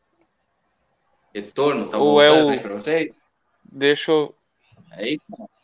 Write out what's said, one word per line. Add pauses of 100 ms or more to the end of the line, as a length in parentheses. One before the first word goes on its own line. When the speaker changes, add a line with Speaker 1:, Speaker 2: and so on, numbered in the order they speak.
(1300)
Speaker 1:
Retorno?
Tá
Speaker 2:
Ou
é
Speaker 1:
voltando
Speaker 2:
o
Speaker 1:
aí
pra
vocês? (400)
Speaker 2:
Deixa
eu (600)
Speaker 1:
Aí, (440)